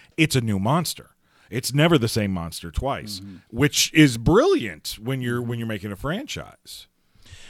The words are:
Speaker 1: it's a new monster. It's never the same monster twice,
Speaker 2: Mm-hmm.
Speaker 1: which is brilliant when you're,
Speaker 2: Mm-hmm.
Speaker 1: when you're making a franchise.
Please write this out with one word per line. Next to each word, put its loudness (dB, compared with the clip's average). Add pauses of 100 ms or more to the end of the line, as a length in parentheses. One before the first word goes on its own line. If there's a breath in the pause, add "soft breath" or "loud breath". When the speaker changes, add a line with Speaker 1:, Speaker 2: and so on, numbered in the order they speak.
(180 soft breath)
Speaker 1:
it's 2
a 2
new 0
monster. -2 (380 soft breath)
It's -6
never 6
the 4
same 0
monster -8
twice, -6
Speaker 2:
Mm-hmm. -16 (140)
Speaker 1:
which 0
is 6
brilliant 2
when -6
you're, -2
Speaker 2:
Mm-hmm. -6
Speaker 1:
when -6
you're -6
making -6
a -8
franchise. -10 (640 loud breath)